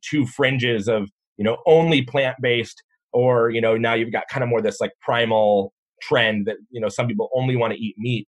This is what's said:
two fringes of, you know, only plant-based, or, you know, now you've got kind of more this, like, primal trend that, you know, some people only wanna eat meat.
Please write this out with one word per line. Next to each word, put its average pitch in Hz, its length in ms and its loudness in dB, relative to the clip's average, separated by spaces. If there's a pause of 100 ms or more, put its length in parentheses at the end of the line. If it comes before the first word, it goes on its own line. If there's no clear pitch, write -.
two 143 200 0
fringes 123 600 -2
of, 104 220 -2 (280)
you 104 60 -4
know, 113 220 0
only 160 380 4
plant-based, 127 800 -2 (280)
or, 123 380 2
you 113 120 -2
know, 113 140 2
now 117 180 0
you've 117 180 0
got - 160 -4
kind 131 160 -4
of 117 60 -2
more 113 120 0
this, 107 180 -4
like, 104 120 -4 (100)
primal 110 720 0 (280)
trend 110 440 2
that, 107 120 0 (120)
you 123 120 -10
know, 107 80 -2
some 120 180 -4
people 107 260 -4
only 127 220 0
wanna 113 200 0
eat 110 220 -8
meat. 110 300 -6